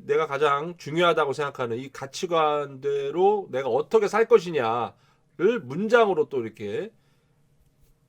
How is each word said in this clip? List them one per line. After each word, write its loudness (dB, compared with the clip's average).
내가 0
가장 0
중요하다고 0
생각하는 -6
이 -12
가치관대로 -2
내가 -4
어떻게 2
살 0
것이냐를 0
문장으로 2
또 -4
이렇게 -8